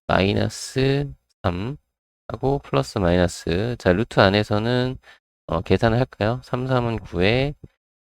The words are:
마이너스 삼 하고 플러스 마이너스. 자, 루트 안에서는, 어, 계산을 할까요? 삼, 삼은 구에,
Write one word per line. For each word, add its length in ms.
마이너스 1040
삼 340
하고 320
플러스 380
마이너스. 840
자, 120
루트 280
안에서는, 760
어, 140
계산을 380
할까요? 460
삼, 240
삼은 320
구에, 540